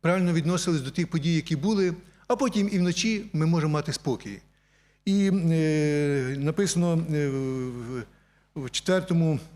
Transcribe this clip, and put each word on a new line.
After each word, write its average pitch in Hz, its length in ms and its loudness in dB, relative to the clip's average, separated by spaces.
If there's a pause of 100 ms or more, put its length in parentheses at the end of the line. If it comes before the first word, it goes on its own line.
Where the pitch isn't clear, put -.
правильно 180 320 2
відносились 165 480 0
до 131 100 -8
тих 170 200 -2
подій, 165 240 0
які 156 220 -2
були, 185 380 0 (340)
а 247 80 2
потім 208 360 0
і 202 60 0
вночі 196 540 0
ми 156 140 0
можемо 160 260 2
мати 147 200 -2
спокій. 104 460 -6 (680)
І, 196 280 2
е, 151 1040 2
написано, 165 680 0 (100)
е, 147 140 0
в, 127 720 -4 (520)
в 131 160 -8
четвертому 170 680 0 (160)